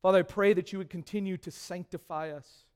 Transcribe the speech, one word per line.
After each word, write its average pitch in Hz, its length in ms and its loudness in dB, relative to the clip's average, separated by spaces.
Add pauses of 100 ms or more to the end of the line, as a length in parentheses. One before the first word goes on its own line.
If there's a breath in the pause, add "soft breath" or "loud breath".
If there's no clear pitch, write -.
Father, 190 180 6
I 170 40 4
pray 202 300 4
that 180 180 0
you 196 60 -6
would 185 120 -8
continue 190 480 -6
to - 140 -12
sanctify 165 800 -10
us - 340 -18 (100)